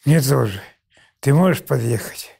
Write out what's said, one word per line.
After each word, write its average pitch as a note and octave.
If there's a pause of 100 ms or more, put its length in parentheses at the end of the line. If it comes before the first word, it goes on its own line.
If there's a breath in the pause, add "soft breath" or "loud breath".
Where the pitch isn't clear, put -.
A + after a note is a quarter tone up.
"Мне D#3
тоже. B2 (580 soft breath)
Ты C#3
можешь F3
подъехать?" A#2